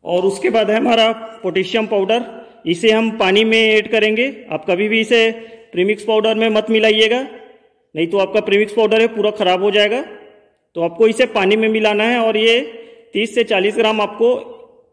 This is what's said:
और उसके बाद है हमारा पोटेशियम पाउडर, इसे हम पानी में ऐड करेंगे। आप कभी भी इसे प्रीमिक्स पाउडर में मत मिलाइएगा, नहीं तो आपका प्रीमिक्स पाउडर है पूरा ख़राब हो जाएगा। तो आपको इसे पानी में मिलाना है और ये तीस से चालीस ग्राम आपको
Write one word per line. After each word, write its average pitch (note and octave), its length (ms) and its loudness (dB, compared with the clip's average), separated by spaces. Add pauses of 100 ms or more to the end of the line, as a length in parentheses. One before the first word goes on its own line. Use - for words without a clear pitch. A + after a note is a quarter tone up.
और F3 200 -2
उसके - 260 -2
बाद G#3+ 200 0
है A3 60 2
हमारा A3+ 360 2
पोटेशियम F#3+ 720 -4
पाउडर, G#3+ 600 -2 (200)
इसे F3 260 2
हम A3 260 0
पानी G3+ 260 2
में A3 140 2
ऐड A3 320 2
करेंगे। A3 600 0
आप D#3 200 -8
कभी G3 180 0
भी A3 120 0
इसे A3+ 300 2 (420)
प्रीमिक्स G#3 320 -2
पाउडर A3 300 2
में A3 140 0
मत G#3+ 220 0
मिलाइएगा, A3 520 2 (760)
नहीं E3 100 -2
तो G3 120 -2
आपका G3 220 0
प्रीमिक्स G#3 320 0
पाउडर A3 280 2
है A3+ 60 2
पूरा G#3+ 240 -2
ख़राब F#3 320 -2
हो G3+ 80 2
जाएगा। G#3 320 0 (720)
तो E3+ 60 -6
आपको E3+ 280 2
इसे A#3+ 180 0
पानी G#3 300 0
में A3 120 0
मिलाना G#3+ 360 0
है A#3+ 140 0
और A3 180 0
ये A3+ 240 2 (520)
तीस A3 220 -4
से A#3 100 2
चालीस G3+ 320 0
ग्राम G#3+ 240 0
आपको A3 500 -2 (420)